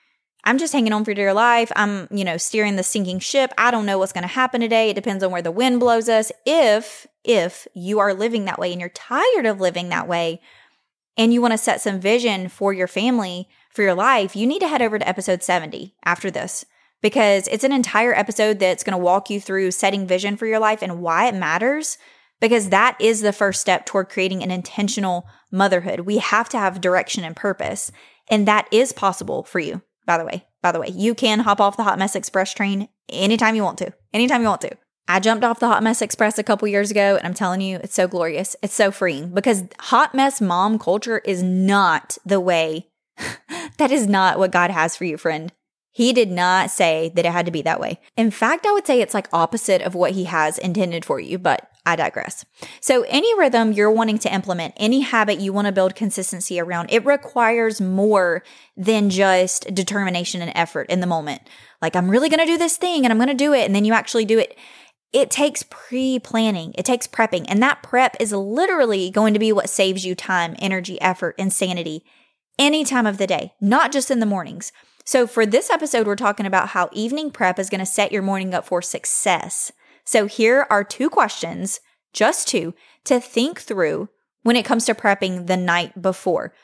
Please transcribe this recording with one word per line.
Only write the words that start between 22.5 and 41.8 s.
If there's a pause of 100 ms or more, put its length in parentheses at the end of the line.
that
is
the
first
step
toward
creating
an
intentional (260)
motherhood.
We
have
to
have
direction
and
purpose, (360)
and
that
is
possible
for
you, (220)
by
the
way. (160)
By
the
way,
you
can
hop
off
the
Hot
Mess
Express
train (200)
anytime
you
want
to, (200)
anytime
you
want
to. (300)
I
jumped
off
the
Hot
Mess
Express
a
couple
years
ago,
and
I'm
telling
you,
it's
so
glorious.
It's
so
freeing
because (140)
hot
mess
mom
culture
is
not